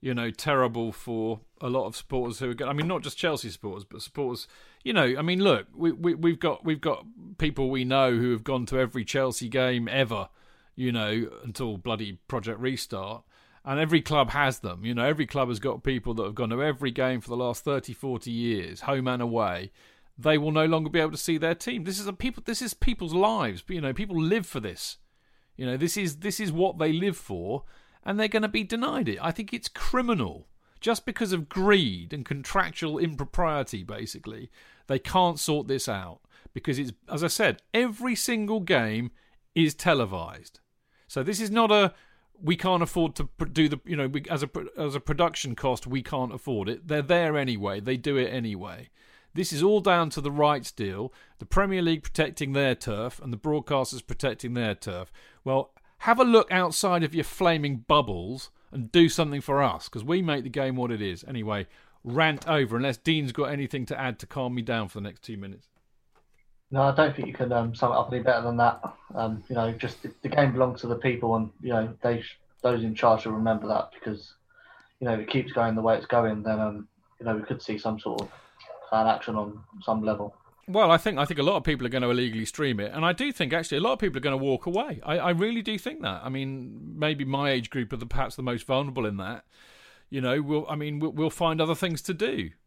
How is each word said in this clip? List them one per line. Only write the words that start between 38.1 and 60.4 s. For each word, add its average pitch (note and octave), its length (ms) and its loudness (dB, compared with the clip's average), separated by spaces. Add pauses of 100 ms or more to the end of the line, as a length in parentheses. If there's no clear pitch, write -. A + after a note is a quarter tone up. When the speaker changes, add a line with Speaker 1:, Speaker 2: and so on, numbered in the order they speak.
Speaker 1:
single A3 460 -2
game A#2+ 500 2 (440)
is D#3 200 4
televised. F#2+ 840 0 (480)
So C3+ 140 -4
this F#3+ 180 -2
is G#3+ 100 -2
not A3 200 4
a, G#3 220 6 (500)
"We E3 140 2
can't F3+ 260 2
afford E3 340 2
to - 80 -2
pr-, - 200 -6
do D3+ 240 4
the," C#3+ 160 -2
you E3+ 120 -4
know, C#3 120 0
we, C#3+ 220 -4
as D3 120 -2
a D3 60 -4
pr-, - 200 -8 (100)
as D3 160 -2
a C#3 60 -4
production D#3 540 0
cost, B2+ 320 0
we B2+ 160 -2
can't B2+ 300 -4
afford G#2+ 380 -2
it. E3+ 180 -8
They're D3+ 140 0
there D#3+ 340 4
anyway. G#2 440 -2
They B2+ 180 -2
do C#3 180 0
it B2+ 120 2
anyway. G#2 600 -8 (460)
This F3+ 180 -2
is D3 100 0
all G#3 180 6
down F3 300 4
to D3+ 100 -6
the C#3+ 100 -2
rights D3 420 2
deal, G#2 400 -6 (260)
the G2+ 80 -12
Premier F#3+ 360 4
League E3 200 2
protecting D3 500 -2
their C3+ 220 4
turf A2+ 480 -6
and C3 100 -8
the A#2 40 -6
broadcasters C3+ 680 -2
protecting A#2+ 500 -4
their A2+ 200 0
turf. F#2 380 -10 (320)
Well, C3+ 280 0 (260)
have A#3 200 4
a B3+ 60 10
look A3+ 260 8
outside F3+ 540 2
of D3+ 100 -2
your E3 100 2
flaming D3 600 2
bubbles A#2 640 2 (220)
and A#2+ 180 -6
do E3+ 180 10
something C#3+ 320 0
for C#3 220 2
us, G2+ 260 0
'cause A2+ 140 -8
we E3+ 200 2
make D3 200 0